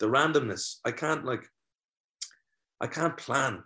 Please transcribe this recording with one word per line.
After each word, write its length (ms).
the 80
randomness, 760
I 80
can't, 320
like, 240
I 60
can't 300
plan 500